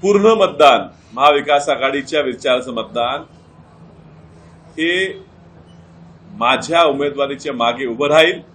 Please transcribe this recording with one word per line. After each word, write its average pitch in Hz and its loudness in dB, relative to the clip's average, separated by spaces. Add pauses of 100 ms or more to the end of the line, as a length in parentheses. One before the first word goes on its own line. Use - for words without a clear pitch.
पूर्ण 202 4
मतदान, 147 4 (260)
महाविकास 143 2
आघाडीच्या 139 -2
विचाराचं 127 -2
मतदान 117 -6 (1500)
हे 180 -4 (1120)
माझ्या 131 0
उमेदवारीच्या 139 -4
मागे 120 -2
उभं 123 -4
राहील. 165 4 (140)